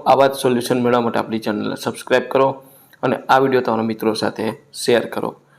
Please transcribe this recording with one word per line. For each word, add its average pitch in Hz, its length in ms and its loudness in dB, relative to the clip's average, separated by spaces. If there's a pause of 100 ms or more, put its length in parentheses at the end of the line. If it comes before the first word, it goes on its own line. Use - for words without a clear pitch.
આવા 135 200 6
જ 135 60 0
સોલ્યુશન 127 480 0
મેળવવા 120 200 2
માટે 117 180 -2
આપણી 110 200 -4
ચેનલને 104 360 -4
સબસ્ક્રાઇબ 123 560 -2
કરો 135 320 2 (400)
અને 123 120 0 (140)
આ 131 100 6
વીડિયો 127 220 2
તમારા 113 220 0
મિત્રો 110 300 -2
સાથે 107 320 -4 (280)
શેર - 340 0
કરો. - 240 -6 (260)